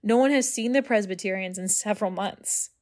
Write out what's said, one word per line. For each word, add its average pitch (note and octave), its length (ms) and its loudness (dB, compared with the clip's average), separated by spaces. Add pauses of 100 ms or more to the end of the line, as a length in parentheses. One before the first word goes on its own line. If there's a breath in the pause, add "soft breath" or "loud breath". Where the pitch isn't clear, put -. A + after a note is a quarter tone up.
No A3 160 4
one C4+ 140 6
has C4 200 2
seen A#3 200 -2
the C4+ 100 4
Presbyterians F#3+ 760 -2
in F#3 80 -4
several G#3 420 0
months. - 600 -6 (100)